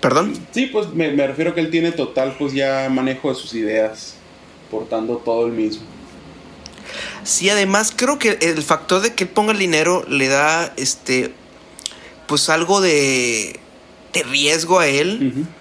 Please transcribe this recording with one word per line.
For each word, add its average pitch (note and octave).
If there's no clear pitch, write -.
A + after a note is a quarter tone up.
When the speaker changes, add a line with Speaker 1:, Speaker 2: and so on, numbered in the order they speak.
Speaker 1:
¿perdón? D3
Speaker 2:
Sí, B3+
pues, G#3
me, D#3
me C#3+
refiero D#3
que E3+
él D#3
tiene E3
total, C3+
pues, C#3+
ya C3+
manejo C3
de C#3
sus -
ideas, A2
portando A2
todo A#2
él A#2
mismo. A2
Speaker 1:
Sí, F#3
además G3+
creo -
que A3+
el D#3+
factor F3+
de A3+
que -
él F3
ponga G#3+
el G#3
dinero F3
le C#3
da, D#3
este, B2+
pues, D3
algo E3+
de C3
riesgo D#3
a E3+
él. C#3
Speaker 2:
Ujú. D3